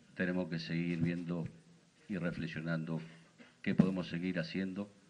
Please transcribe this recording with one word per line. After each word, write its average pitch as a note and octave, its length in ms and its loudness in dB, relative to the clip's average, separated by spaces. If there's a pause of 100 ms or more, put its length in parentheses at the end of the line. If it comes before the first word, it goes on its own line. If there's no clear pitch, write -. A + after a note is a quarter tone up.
(140)
tenemos F2+ 340 2
que E2 120 -2
seguir E2+ 420 0
viendo E2+ 460 0 (600)
y G2+ 100 -2
reflexionando E2 840 -2 (640)
qué G2 100 2
podemos F2+ 360 4
seguir F2 300 0
haciendo F#2+ 540 -4 (160)